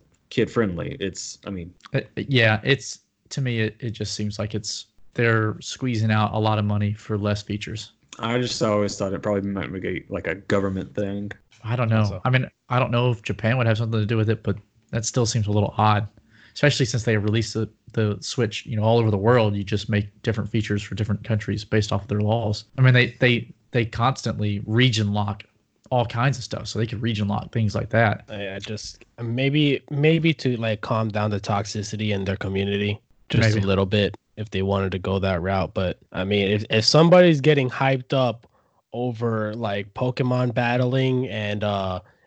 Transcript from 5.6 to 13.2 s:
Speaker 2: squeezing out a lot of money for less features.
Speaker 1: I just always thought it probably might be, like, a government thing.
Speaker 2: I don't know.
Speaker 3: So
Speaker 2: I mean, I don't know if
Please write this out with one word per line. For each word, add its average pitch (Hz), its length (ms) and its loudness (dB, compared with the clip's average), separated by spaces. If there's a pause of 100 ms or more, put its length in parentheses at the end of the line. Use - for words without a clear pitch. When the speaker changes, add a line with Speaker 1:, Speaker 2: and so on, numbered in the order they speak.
Speaker 2:
squeezing 113 520 -2
out 107 200 2
a 110 60 -2
lot 107 200 2
of 107 60 0
money 104 280 0
for 107 260 -6
less 104 240 -2
features. 107 500 -8 (280)
Speaker 1:
I 117 180 -2
just 123 240 -4
always 104 340 0
thought 98 160 -4
it 95 100 -6
probably 101 280 -2
might 87 220 -6
be, 92 360 -6
like, 92 200 -8
a 82 80 -4
government 98 580 -2
thing. 101 380 -6 (320)
Speaker 2:
I 110 100 -4
don't 120 140 0
know. 110 160 2
Speaker 3:
So 101 200 -4
Speaker 2:
I 127 60 0
mean, 127 180 2 (200)
I 123 100 0
don't 127 140 0
know 123 180 2
if 113 120 -4